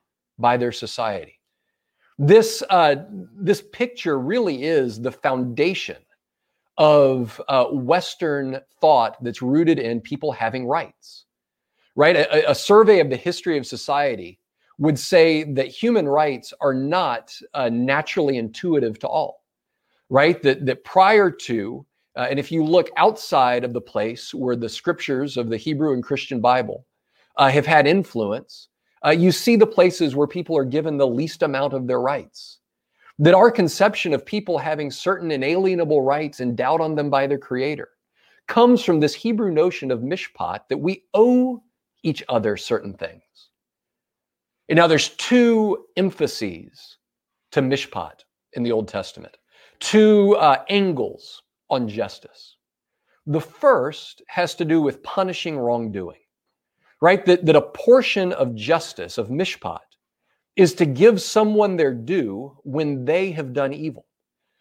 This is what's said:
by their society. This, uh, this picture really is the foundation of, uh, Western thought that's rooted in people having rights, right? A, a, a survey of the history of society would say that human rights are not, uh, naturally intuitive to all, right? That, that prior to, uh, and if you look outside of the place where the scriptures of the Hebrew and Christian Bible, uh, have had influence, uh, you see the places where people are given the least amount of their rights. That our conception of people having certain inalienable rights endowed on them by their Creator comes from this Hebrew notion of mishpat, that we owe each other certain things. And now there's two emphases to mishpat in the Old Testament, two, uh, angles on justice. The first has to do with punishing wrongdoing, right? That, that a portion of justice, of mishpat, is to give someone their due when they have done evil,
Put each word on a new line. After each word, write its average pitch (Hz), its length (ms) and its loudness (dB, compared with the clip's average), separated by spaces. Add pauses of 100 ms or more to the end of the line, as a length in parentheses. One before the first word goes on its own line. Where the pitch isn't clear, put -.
(380)
by 120 180 2
their 123 140 -2
society. 107 720 -10 (760)
This, 208 540 4
uh, 165 240 4 (160)
this 196 500 -4 (120)
picture 240 480 -4
really 160 420 -4
is 131 400 -2
the 127 80 -6
foundation 127 840 -4 (800)
of, 139 720 4
uh, 131 160 2
Western 139 960 -4 (200)
thought 123 400 4
that's 117 220 -8
rooted 156 380 2
in 117 200 -4
people 147 300 -8
having 117 340 -6
rights, - 600 -8 (720)
right? 156 180 4
A, 202 340 2
a, 143 40 4
a - 20 0
survey 208 460 6
of 143 100 2
the 127 60 -4
history 170 420 -4
of 123 80 -8
society 123 720 -6 (400)
would 147 180 0
say 160 460 4
that 135 240 -4
human 220 400 0
rights 139 540 -2
are 139 140 0
not, 139 640 -4 (180)
uh, 135 140 -2
naturally 139 680 -2
intuitive 117 640 -4
to - 80 -6
all, - 340 -6 (640)
right? 151 320 2
That, 135 260 0
that - 180 -4
prior 190 480 4
to, 117 520 -8 (300)
uh, 123 160 -4
and 139 80 -4
if 147 140 -8
you 165 100 0
look 160 340 2
outside 135 680 2
of 123 80 -6
the 117 80 -6
place 113 520 -8
where 127 220 -4
the 117 140 -6
scriptures 139 680 -6
of 117 140 -4
the 113 60 -4
Hebrew 147 380 -2
and 123 100 -4
Christian 131 360 -6
Bible, 120 460 -2 (520)
uh, 135 120 4
have 143 160 2
had 151 220 4
influence, 120 800 -4 (360)
uh, 147 60 2
you 170 220 4
see 233 240 0
the 214 100 6
places 175 480 0
where 143 140 0
people 165 280 -6
are 139 80 0
given 151 320 -4
the 139 100 2
least 135 360 -4
amount 139 300 -2
of 127 160 -6
their 123 120 -2
rights. - 580 -8 (640)
That 170 140 6
our 214 160 8
conception 196 640 0
of 127 100 -2
people 202 340 -6
having 151 340 -6
certain 170 400 -6
inalienable 156 680 0
rights 143 380 -4
endowed 127 400 -2
on 156 140 -4
them 147 160 -4
by 139 160 0
their 139 120 -4
Creator 131 500 -6 (580)
comes 240 380 4
from 160 160 2
this 147 140 2
Hebrew 220 360 -2
notion 156 400 0
of 120 100 -4
mishpat, 110 680 -8
that 143 100 -4
we 175 240 -4 (120)
owe 247 460 2 (440)
each 156 240 -4
other 107 280 -2
certain 101 380 -6
things. - 280 -14 (1500)
And 160 80 2
now 170 100 6
there's 160 240 2
two 233 760 2 (100)
emphases 135 1040 -6 (540)
to 143 100 0
mishpat 131 580 -6 (320)
in 123 100 -8
the 120 80 -4
Old 110 160 -2
Testament, - 500 -14 (440)
two, 208 560 4
uh, 139 320 4
angles 185 760 -4 (280)
on 123 180 -2
justice. - 680 -12 (680)
The 151 140 -4
first - 880 -2
has 175 280 -4
to 175 80 -4
do 160 160 2
with 143 220 -2
punishing 175 560 -6
wrongdoing, 113 640 -6 (800)
right? 180 260 4
That, 180 200 4
that 156 100 8
a - 60 6
portion 214 720 2
of 123 220 -2
justice, 107 640 -4
of 104 100 -6
mishpat, 127 520 -8 (760)
is 185 180 4
to 175 100 0
give 175 380 4
someone 208 540 0
their 143 180 0
due 120 680 -6
when 143 400 -6
they 180 260 -2
have 151 220 -10
done 139 200 -4
evil, 156 320 -12 (560)